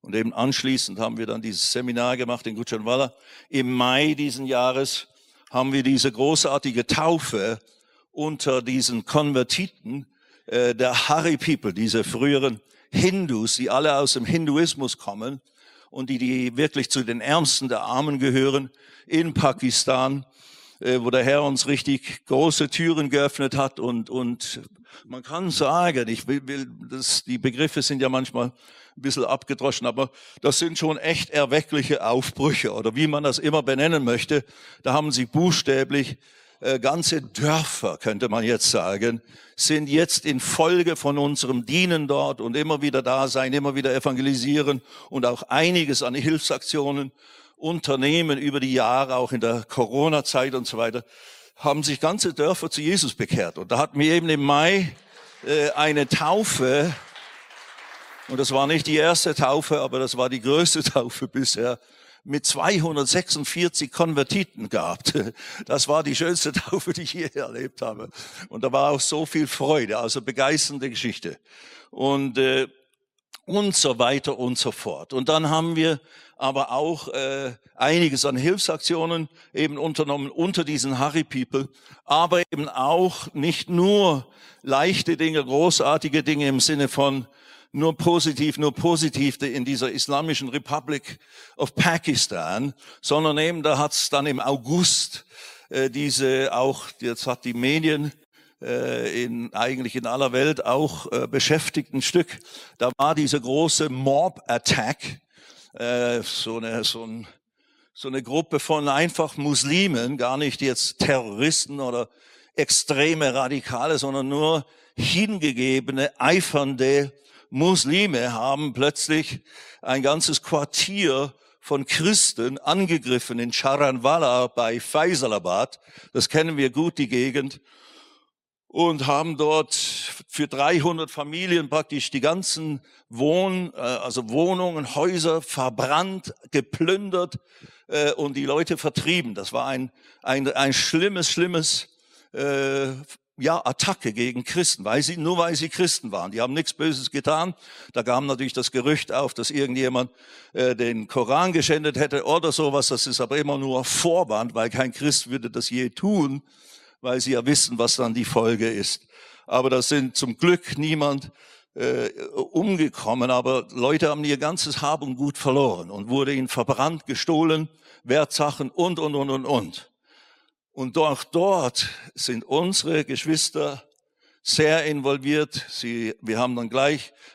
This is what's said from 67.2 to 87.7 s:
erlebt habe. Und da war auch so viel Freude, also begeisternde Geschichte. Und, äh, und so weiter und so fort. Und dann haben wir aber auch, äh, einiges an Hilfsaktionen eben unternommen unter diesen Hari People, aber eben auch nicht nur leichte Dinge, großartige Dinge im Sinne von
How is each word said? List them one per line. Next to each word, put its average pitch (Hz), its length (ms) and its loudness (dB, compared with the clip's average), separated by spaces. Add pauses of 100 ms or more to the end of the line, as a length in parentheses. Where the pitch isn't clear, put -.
erlebt 127 460 -8
habe. 107 280 -8 (400)
Und 113 160 -8
da 131 80 0
war 139 180 4
auch 143 80 0
so 156 260 -2
viel 156 220 0
Freude, 135 520 0
also 120 220 -4
begeisternde 135 680 0
Geschichte. 113 480 -8 (520)
Und, 139 480 0
äh, 131 300 2 (800)
und 196 300 0
so 127 220 2
weiter 127 400 2
und 123 200 -2
so 117 140 0
fort. 82 420 -10
Und 131 160 -2
dann 156 200 2
haben 160 280 0
wir 160 240 2 (360)
aber 131 340 0
auch, 151 380 -2
äh, 135 440 -4 (220)
einiges 147 500 4
an 135 120 0
Hilfsaktionen 165 920 0 (240)
eben 147 240 -2
unternommen 143 540 -2
unter 170 320 0
diesen 135 340 -2
Hari 151 260 0
People, 135 460 -4 (360)
aber 170 360 4 (100)
eben 151 180 -4
auch 165 640 0
nicht 170 360 -2
nur 180 580 4 (360)
leichte 151 520 2
Dinge, 156 300 0
großartige 151 800 2
Dinge 147 240 0
im 135 120 2
Sinne 143 280 2
von 135 400 0 (440)